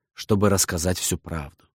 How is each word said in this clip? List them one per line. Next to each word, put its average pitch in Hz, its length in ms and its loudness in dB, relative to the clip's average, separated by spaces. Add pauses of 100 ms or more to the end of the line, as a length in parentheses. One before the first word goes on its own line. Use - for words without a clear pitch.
(120)
чтобы 104 380 2
рассказать 92 480 0
всю - 200 -2
правду? 78 460 -10 (120)